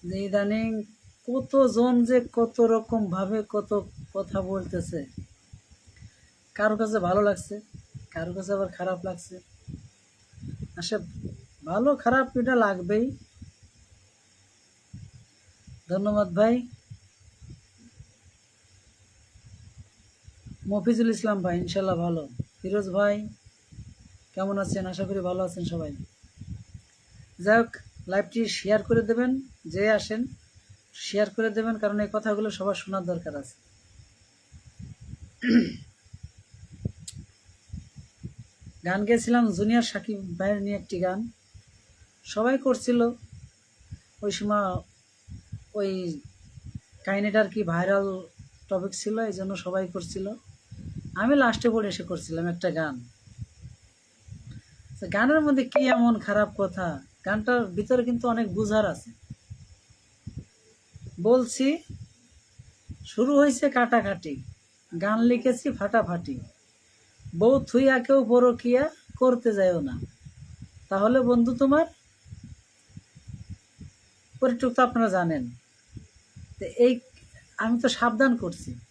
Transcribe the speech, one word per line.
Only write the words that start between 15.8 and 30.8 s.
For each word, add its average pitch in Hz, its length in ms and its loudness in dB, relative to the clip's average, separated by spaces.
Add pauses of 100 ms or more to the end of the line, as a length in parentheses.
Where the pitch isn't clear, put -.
ধন্যবাদ 202 460 0
ভাই। 233 320 4 (4000)
মফিজুল 214 420 2
ইসলাম 214 320 -2
ভাই, 175 160 -2
ইনশাল্লাহ 185 380 -2
ভালো। 170 320 -2 (340)
ফিরোজ 190 280 -4
ভাই, 208 400 0 (1080)
কেমন 196 220 -2
আছেন? 190 280 -2
আশা 185 200 -6
করি 196 140 -4
ভালো 180 240 -2
আছেন 180 220 -6
সবাই। 156 300 -6 (1400)
যাই 208 180 4
হোক, 233 200 0 (300)
লাইভটি 202 420 -2
শেয়ার 208 340 0
করে 226 180 2
দেবেন, 247 400 0 (240)
যে 196 260 0
আসেন 220 360 -2 (680)